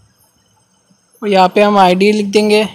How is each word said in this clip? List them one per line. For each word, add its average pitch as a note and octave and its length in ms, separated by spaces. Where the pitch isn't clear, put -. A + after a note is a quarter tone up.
और G#3 80
यहाँ F#3 200
पे G#3 120
हम G#3 180
आईडी F#3 340
लिख G#3+ 140
देंगे, G#3 480